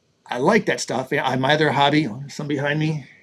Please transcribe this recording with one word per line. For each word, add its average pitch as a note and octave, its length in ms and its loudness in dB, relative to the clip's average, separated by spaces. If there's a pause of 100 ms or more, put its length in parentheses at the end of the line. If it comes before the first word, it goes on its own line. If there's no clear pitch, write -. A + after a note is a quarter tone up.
(260)
I B2 140 -6
like G3 260 4
that C3 140 0
stuff. C3 320 -4
Yeah, D3 160 0
I, B2+ 80 0
my C3 180 2
other D3+ 180 2
hobby, C#3+ 360 2 (220)
some - 180 -10
behind D3 320 -2
me, D#3 260 -2 (180)